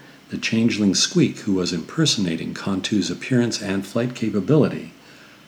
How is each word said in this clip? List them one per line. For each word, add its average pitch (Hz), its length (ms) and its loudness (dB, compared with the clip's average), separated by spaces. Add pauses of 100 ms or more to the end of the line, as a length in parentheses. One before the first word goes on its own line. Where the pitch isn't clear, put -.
(300)
the 101 80 -6
changeling 107 560 2
Squeak, - 460 2
who 101 140 -2
was 90 180 0
impersonating 85 840 -2
Kantu's 92 560 -2
appearance 113 520 0
and 98 240 -4
flight 123 280 -2
capability, 101 800 2 (560)